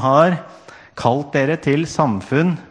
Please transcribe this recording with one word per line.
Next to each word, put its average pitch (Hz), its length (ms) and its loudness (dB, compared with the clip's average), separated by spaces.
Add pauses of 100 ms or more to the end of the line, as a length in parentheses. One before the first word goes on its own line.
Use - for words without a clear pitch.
har 156 340 4 (600)
kalt 139 340 -2
dere 147 280 0
til 151 280 0
samfunn 147 680 0 (140)